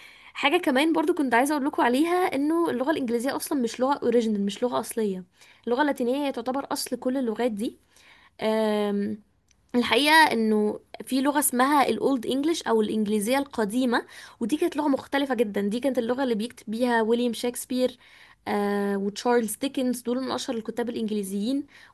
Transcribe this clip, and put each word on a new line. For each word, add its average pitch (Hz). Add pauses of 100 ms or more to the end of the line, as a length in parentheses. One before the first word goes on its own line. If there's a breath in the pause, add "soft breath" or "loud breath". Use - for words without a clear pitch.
(340 loud breath)
حاجة 285
كمان 311
برضو 320
كنت 269
عايزة 277
أقول 269
لكم 302
عليها، 330
إنه 311
اللغة 254
الإنجليزية 262
أصلًا 302
مش 233
لغة 262
أوريجينال، 220
مش 202
لغة 247
أصلية. 202 (420 soft breath)
اللغة 240
اللاتينية 277
هي 262
تعتبر 254
أصل 262
كل 254
اللغات 233
دي. 214 (640 soft breath)
آم، 214 (520)
الحقيقة 247
إنه 214 (240)
في 262
لغة 277
اسمها 277
الأولد 247
English 294
أو 226
الإنجليزية 214
القديمة، 247 (340 loud breath)
ودي 240
كانت 339
لغة 302
مختلفة 277
جدًا. 208
دي 208
كانت 262
اللغة 247
اللي 247
بيكتب 220
بيها 233
William 240
Shakespeare، 247 (500 loud breath)
آه، 202
وتشارلز 214
Dickens، 254
دول 247
من 254
أشهر 247
الكتاب 226
الإنجليزيين. 214 (280 loud breath)